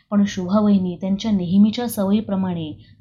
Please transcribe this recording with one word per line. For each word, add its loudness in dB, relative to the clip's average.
पण 4
शुभा -2
वहिनी 2
त्यांच्या -2
नेहमीच्या 2
सवयीप्रमाणे -4